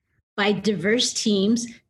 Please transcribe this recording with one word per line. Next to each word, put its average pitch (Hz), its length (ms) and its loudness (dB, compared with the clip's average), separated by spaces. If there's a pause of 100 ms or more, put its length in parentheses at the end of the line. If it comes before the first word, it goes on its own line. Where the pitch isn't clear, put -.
(380)
by 208 160 2
diverse 208 580 0
teams 220 560 0 (220)